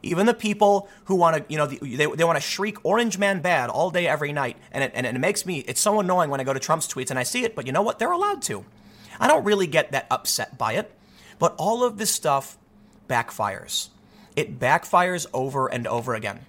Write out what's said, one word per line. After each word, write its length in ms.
Even 220
the 80
people 540
who 100
wanna, 340
you 80
know, 100
the, 120
they, 100
they 180
wanna 160
shriek 440
"Orange 320
Man 240
bad" 300
all 180
day, 180
every 260
night. 260
And 120
it, 100
and 120
it 120
makes 280
me, 140
it's 200
so 200
annoying 280
when 120
I 40
go 80
to 80
Trump's 280
tweets 200
and 100
I 40
see 220
it, 100
but 120
you 60
know 100
what? 160
They're 140
allowed 300
to. 240
I 100
don't 160
really 240
get 240
that 180
upset 480
by 140
it. 200
But 180
all 260
of 140
this 140
stuff 480
backfires. 800
It 240
backfires 720
over 360
and 180
over 280
again. 340